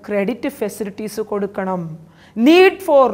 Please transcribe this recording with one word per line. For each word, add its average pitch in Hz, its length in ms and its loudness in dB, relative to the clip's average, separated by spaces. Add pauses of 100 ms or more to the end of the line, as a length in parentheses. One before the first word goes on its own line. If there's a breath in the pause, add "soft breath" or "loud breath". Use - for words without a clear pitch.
ക്രെഡിറ്റ് 208 420 -4
ഫെസിലിറ്റീസ് 208 720 -8
കൊടുക്കണം. 190 760 -6 (400 soft breath)
Need 349 360 6 (120)
for 285 160 4 (120)